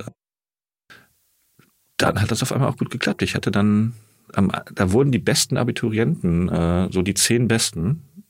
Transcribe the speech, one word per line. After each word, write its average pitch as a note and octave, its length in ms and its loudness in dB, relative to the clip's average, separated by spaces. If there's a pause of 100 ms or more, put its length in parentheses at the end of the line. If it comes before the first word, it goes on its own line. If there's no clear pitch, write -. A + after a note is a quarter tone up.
(2000)
dann - 240 0
hat - 80 0
das A2+ 120 -2
auf C3 100 -2
einmal C3 180 0
auch - 80 -4
gut - 120 -4
geklappt. - 300 -6
Ich - 140 -2
hatte - 160 -4
dann, G#2 420 2 (400)
am, G2 180 2 (240)
da F#2 180 0
wurden C3+ 200 4
die A#2 60 2
besten - 400 0
Abiturienten, A2+ 920 0
äh, F2 420 2
so F#2 120 0
die F#2+ 120 -2
zehn A#2+ 320 2
Besten A2 580 -2 (240)